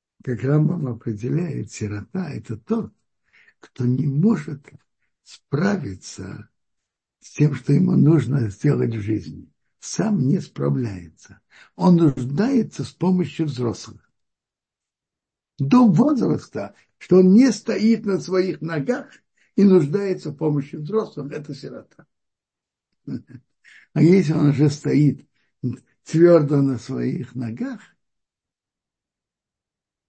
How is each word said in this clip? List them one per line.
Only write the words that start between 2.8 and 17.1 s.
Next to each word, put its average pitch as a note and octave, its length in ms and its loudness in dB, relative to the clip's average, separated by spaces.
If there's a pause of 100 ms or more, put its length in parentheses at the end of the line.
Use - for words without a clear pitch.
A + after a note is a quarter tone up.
кто - 260 -8
не C3 200 0
может D#3 640 -2 (540)
справиться G#2 1300 -6 (720)
с - 100 -20
тем, D3+ 240 0
что - 160 -6
ему B2 220 2
нужно C3+ 560 2
сделать B2 460 -2
в G#2+ 60 -6
жизни. G2 480 -8 (300)
Сам F3+ 480 -2
не F3+ 120 0
справляется. A2+ 1000 -8 (360)
Он F3 220 4
нуждается D3+ 840 0
с - 80 -10
помощью F3+ 540 -2
взрослых. A#2 640 -8 (1500)
До A3+ 300 4
возраста, E3+ 880 0 (220)
что - 220 2